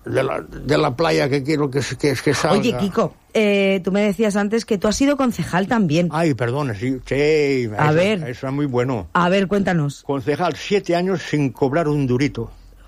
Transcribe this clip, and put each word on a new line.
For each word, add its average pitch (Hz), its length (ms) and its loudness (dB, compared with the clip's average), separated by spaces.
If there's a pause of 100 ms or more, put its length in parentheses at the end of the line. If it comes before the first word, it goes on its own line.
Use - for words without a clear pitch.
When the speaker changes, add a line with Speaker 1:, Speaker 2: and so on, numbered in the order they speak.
Speaker 1:
de 123 180 0
la, - 200 -4
de - 360 -2
la 147 160 2
playa 160 340 2
que 139 140 0
quiero 143 280 0
que, 135 100 -2 (180)
que, 143 240 2
que 143 120 2
salga. 170 260 2
Speaker 2:
Oye, 240 160 0
Kiko, 185 380 -2 (180)
eh, 202 500 2
tú 190 80 -2
me 202 120 0
decías 208 340 0
antes 214 300 -2
que 214 100 0
tú 214 120 0
has 208 80 0
sido 277 200 2
concejal 196 520 0
también. 175 440 2
Speaker 1:
Ay, 156 220 2
perdona, 123 400 -2
sí, 127 320 -4
sí, 127 80 -2 (640)
Speaker 2:
A 151 80 2
Speaker 1:
eso, 151 80 2
Speaker 2:
ver. 185 340 2
Speaker 1:
eso 127 180 -10
es 131 60 -4
muy 143 140 -2
bueno. 123 480 -2
Speaker 2:
A 175 160 2
ver, 196 180 2
cuéntanos. 175 540 -2
Speaker 1:
Concejal, 143 540 -2
siete 196 380 -2
años 180 280 0
sin 143 280 -2
cobrar 147 380 0
un 147 180 0
durito. 123 440 -2 (380)